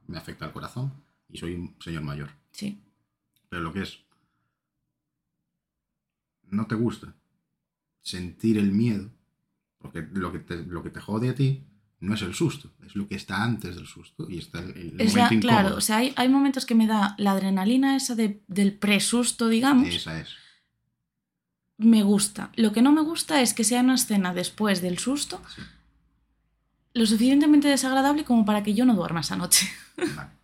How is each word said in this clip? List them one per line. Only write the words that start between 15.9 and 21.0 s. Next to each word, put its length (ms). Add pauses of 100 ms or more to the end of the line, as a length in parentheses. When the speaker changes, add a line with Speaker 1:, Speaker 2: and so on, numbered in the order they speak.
Speaker 2:
hay, 180
hay 120
momentos 360
que 100
me 120
da 320
la 140
adrenalina 640
esa 180
de, 320
del 260
presusto, 760
digamos. 400
Speaker 1:
Esa 320
es. 80 (1500)